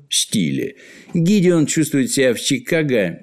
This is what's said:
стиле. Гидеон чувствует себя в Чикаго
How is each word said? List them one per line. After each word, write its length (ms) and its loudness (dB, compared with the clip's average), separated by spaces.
стиле. 680 -4
Гидеон 500 4
чувствует 460 -2
себя 240 2
в 40 -10
Чикаго 840 -2